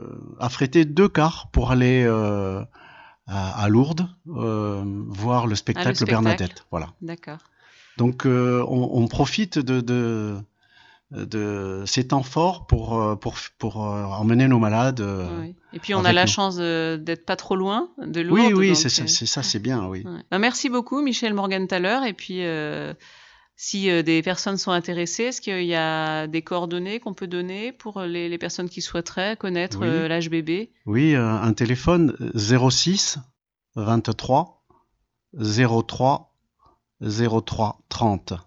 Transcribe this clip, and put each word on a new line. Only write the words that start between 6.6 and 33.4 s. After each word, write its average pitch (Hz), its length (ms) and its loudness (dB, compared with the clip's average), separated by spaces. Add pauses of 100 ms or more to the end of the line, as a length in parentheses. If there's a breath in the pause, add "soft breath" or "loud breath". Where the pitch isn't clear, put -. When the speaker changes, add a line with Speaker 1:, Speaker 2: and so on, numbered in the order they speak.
Speaker 1:
Voilà. 82 300 -6
Speaker 2:
D'accord. 165 380 -14 (600 soft breath)
Speaker 1:
Donc, 127 260 2
euh, 123 440 2
on, 123 200 0 (140)
on 117 60 2
profite 156 500 0
de, 127 220 0
de, 117 560 -2 (720 soft breath)
de 101 760 -6
ces 127 220 -2
temps 135 160 0
forts 175 460 -2
pour, 113 340 0
euh, 107 140 0
pour, - 180 -8 (240)
pour, 107 260 -6
euh, 104 200 -4
emmener 110 420 2
nos 127 140 6
malades, 117 400 2
euh, 92 400 -4
Speaker 2:
Oui. 170 160 -12 (160)
Et 175 80 -12
puis, - 140 -6
on 185 100 2
a 180 60 4
Speaker 1:
avec 175 40 4
Speaker 2:
la 180 120 6
Speaker 1:
nous. - 40 2
Speaker 2:
chance 190 260 0
de, 165 460 -2
d'être 165 240 -6
pas 190 100 -2
trop 190 200 -2
loin 202 340 -2 (100)
de 156 200 -4
Lourdes, 180 200 4
Speaker 1:
Oui, 226 140 6
oui, 190 140 6
Speaker 2:
donc, 175 80 6
Speaker 1:
c'est 131 140 2
ça, - 120 0
Speaker 2:
euh, 113 60 -4
Speaker 1:
c'est - 180 0
ça, 139 160 -2
c'est - 160 -2
bien, 113 300 -2
oui. 95 180 -8
Speaker 2:
ouais. 175 140 -12 (100)
Ben, 180 80 0
merci 240 300 0
beaucoup, 247 340 -2
Michel 233 320 -2
Morgenthaler. 190 720 0
Et 214 60 -2
puis, 180 320 -8
euh, 151 500 -6 (600 loud breath)
si, 196 360 -2
euh, 170 120 4
des 160 200 2
personnes 185 340 -2
sont 185 160 -2
intéressées, 175 520 -2
est-ce 247 180 -4
qu'il 185 220 -4
y 170 100 0
a 156 520 -2
des 156 160 -4
coordonnées 175 580 -4
qu'on 196 140 -8
peut 185 140 -10
donner 185 420 -6
pour 214 300 -12
les, 170 280 -4
les 170 100 -6
personnes 175 320 -6
qui - 100 -12
souhaiteraient 185 560 -4
connaître, 180 460 -4
Speaker 1:
Oui. - 60 0
Speaker 2:
euh, 160 200 0
l'H 165 220 -2
B 165 140 0
B ? 175 240 -2 (180)
Speaker 1:
Oui, 139 280 4
euh, 117 140 4 (120)
un 110 120 4
téléphone, 131 680 2
euh, - 140 -4
zéro 120 360 4
six - 480 0 (580)